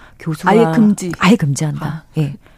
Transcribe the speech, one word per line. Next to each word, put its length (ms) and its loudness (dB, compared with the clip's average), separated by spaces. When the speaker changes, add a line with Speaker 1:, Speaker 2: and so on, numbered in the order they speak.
Speaker 1:
교수와 340 -2
Speaker 2:
아예 120 6
금지. 440 2
Speaker 1:
아예 180 4
금지한다. 500 -4
Speaker 2:
아, 160 -10
Speaker 1:
예. 180 -2